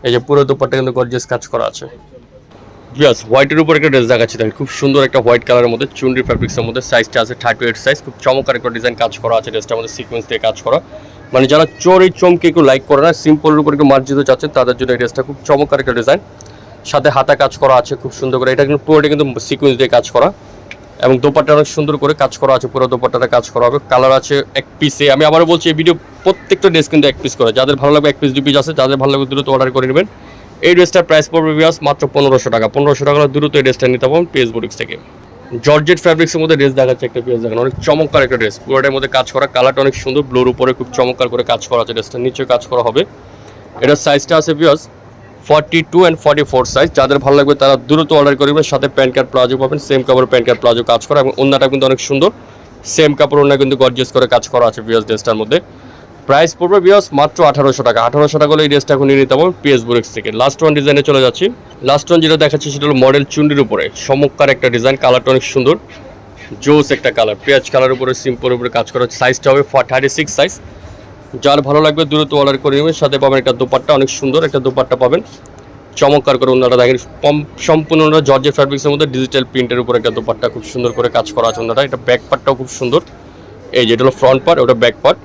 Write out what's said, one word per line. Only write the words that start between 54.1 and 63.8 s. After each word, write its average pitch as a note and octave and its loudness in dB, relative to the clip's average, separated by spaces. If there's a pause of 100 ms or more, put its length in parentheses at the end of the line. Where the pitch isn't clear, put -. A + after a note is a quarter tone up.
করে B2+ 2
কাজ A2+ 0
করা A#2+ 2
আছে A2+ -14
ভিউয়ার্স A2+ 0
ড্রেসটার A2 -2
মধ্যে। A#2 -2 (680)
প্রাইস D#3 2
পড়বে F3 2
ভিউয়ার্স G3 4
মাত্র D3 0 (120)
আঠারোশো C#3 0
টাকা। A2+ 2
আঠারোশো D3 0
টাকা D3 2
হলে D#3 2
এই D3 0
ড্রেসটা C#3+ 0
এখন C#3 2
নিয়ে C#3 4
নিতে C3+ 2
পারবেন F3 2
পেজ C3+ 2
বুটিক্স A#2+ 0
থেকে। G#2 -8 (120)
লাস্ট C#3 0
ওয়ান D#3 2
ডিজাইনে C#3+ 2
চলে C#3 2
যাচ্ছি। B2+ 0 (380)
লাস্ট C#3 0
ওয়ান E3+ 4
যেটা D#3+ 4
দেখাচ্ছি D3 -2
সেটা C#3 -6
হলো D3 2
মডেল C#3 4 (100)
চুন্ডির D3 2
উপরে G2 -4 (220)